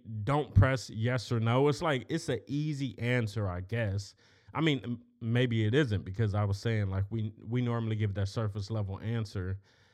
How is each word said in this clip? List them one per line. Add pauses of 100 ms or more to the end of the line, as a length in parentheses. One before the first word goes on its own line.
(240)
don't
press
yes
or
no.
It's
like,
it's
an
easy
answer,
I
guess. (400)
I
mean,
m-, (200)
maybe
it
isn't,
because
I
was
saying,
like,
we, (120)
we
normally
give
that
surface
level
answer. (360)